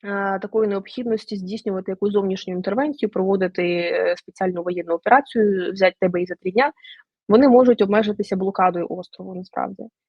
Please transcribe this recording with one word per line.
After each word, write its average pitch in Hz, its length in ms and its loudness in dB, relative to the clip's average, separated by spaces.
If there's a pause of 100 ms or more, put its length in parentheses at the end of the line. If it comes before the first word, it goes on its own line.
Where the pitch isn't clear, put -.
е, 196 360 -4
такої 214 300 0
необхідності 214 640 -4
здійснювати 190 560 -6
якусь 202 200 -2
зовнішню 196 420 -2
інтервенцію, 214 560 -2
проводити, 190 540 0
е, 175 540 0
спеціальну 180 460 -4
воєнну 180 300 -4
операцію, 220 800 0
взять 190 280 2
тебе 180 220 0
і 180 40 -2
за 180 100 -10
три 185 160 -8
дня. 262 200 2 (580)
Вони 240 180 8
можуть 247 340 6
обмежитися 208 540 0
блокадою 185 540 0
острову, 185 460 -12
насправді. 196 480 -8 (260)